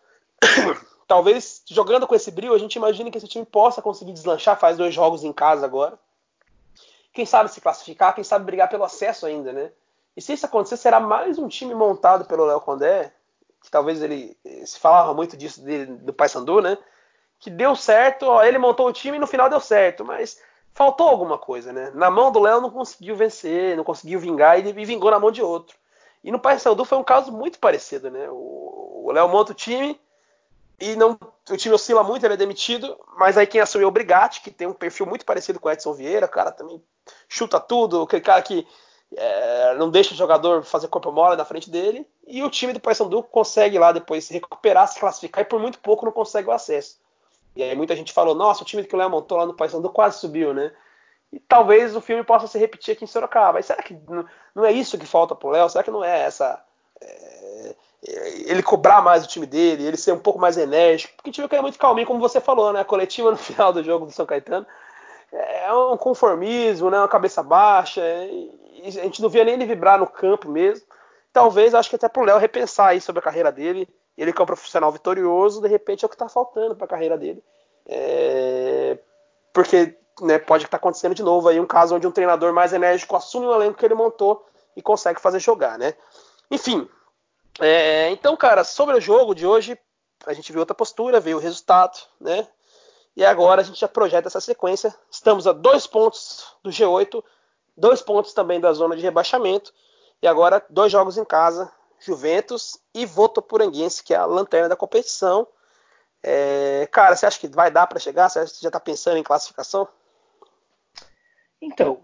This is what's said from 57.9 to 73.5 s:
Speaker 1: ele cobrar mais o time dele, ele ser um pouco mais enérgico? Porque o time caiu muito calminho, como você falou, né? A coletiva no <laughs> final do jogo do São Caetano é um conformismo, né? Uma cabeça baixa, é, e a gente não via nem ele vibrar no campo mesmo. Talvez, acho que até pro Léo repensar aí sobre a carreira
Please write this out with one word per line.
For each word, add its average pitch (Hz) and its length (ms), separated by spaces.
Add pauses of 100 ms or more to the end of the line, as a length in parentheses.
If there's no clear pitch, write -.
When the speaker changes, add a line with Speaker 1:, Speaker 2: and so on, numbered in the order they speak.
Speaker 1:
ele - 640
cobrar 196 380
mais 170 240
o - 20
time 160 180
dele, 151 400
ele 160 120
ser - 140
um 170 80
pouco 196 200
mais 175 180
enérgico? 160 580
Porque - 140
o - 40
time 285 140
caiu 285 140
muito 277 160
calminho, 233 300
como 240 120
você 247 200
falou, 226 320
né? 202 100
A 196 40
coletiva 214 460
no 214 60
<laughs> - 0
final - 360
do 170 100
jogo 160 220
do 147 60
São 165 140
Caetano 190 400 (640)
é 180 420
um 254 240
conformismo, 214 920
né? 196 80
Uma 202 100
cabeça 185 360
baixa, 185 580
é, 175 260 (540)
e 185 60
a 196 40 (120)
gente 190 180
não 220 80
via 226 140
nem 233 120
ele 247 100
vibrar 196 340
no 185 80
campo 196 420
mesmo. 180 360 (460)
Talvez, 226 440
acho 233 140
que 247 60
até 226 140
pro 254 140
Léo 202 140
repensar 214 500
aí 180 140
sobre 170 180
a - 40
carreira 156 280